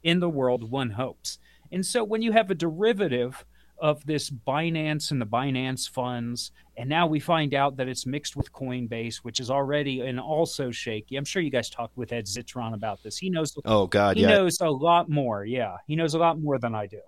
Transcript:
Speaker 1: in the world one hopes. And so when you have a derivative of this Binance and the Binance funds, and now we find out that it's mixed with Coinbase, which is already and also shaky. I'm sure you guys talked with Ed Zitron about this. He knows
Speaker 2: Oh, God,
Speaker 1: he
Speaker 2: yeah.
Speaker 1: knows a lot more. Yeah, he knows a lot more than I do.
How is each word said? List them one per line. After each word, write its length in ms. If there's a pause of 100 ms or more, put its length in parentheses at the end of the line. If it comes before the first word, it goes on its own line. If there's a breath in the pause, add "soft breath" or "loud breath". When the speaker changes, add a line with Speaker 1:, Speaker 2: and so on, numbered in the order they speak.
Speaker 1:
in 160
the 100
world 400
one 220
hopes. 480 (320 soft breath)
And 140
so 180
when 180
you 100
have 200
a 40
derivative 880 (340)
of 280
this 240
Binance 800
and 100
the 40
Binance 640
funds, 640 (260 soft breath)
and 120
now 160
we 140
find 340
out 240
that 100
it's 200
mixed 280
with 160
Coinbase, 680
which 220
is 120
already 500
and 180
also 520
shaky. 440
I'm 100
sure 180
you 80
guys 180
talked 260
with 160
Ed 140
Zitron 480
about 300
this. 160
He 100
knows 260 (100)
Speaker 2:
Oh, 200
God, 320
Speaker 1:
he 60
Speaker 2:
yeah. 60
Speaker 1:
knows 320
a 80
lot 400
more. 360
Yeah, 400
he 100
knows 200
a 40
lot 200
more 180
than 160
I 140
do. 200